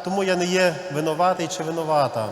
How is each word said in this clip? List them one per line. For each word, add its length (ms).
тому 200
я 120
не 80
є 300
винуватий 560
чи 140
винувата. 680